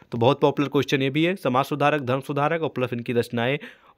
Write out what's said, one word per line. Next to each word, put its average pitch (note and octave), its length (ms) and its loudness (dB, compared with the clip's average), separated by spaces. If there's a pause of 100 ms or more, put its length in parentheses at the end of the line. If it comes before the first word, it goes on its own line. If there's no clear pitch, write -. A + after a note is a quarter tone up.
(120)
तो A#2 60 -6
बहुत C3 220 4
पॉपुलर C#3+ 280 2
क्वेश्चन C3+ 340 0
ये C3+ 80 0
भी D3+ 140 0
है, F3 120 0
समाज C3 280 0
सुधारक, D3 380 0
धर्म B2+ 180 -2
सुधारक D3+ 420 -2
और D3 60 -2
प्लस B2 240 -4
इनकी A#2+ 200 -6
रचनाएं A#2+ 460 0 (400)